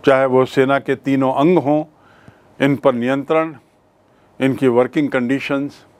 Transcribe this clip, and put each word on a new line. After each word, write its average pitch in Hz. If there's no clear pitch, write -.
चाहे 135
वो 131
सेना 135
के 135
तीनों 135
अंग 160
हों, 151
इन 143
पर 131
नियंत्रण, 139
इनकी 131
वर्किंग 127
कंडीशंस। 139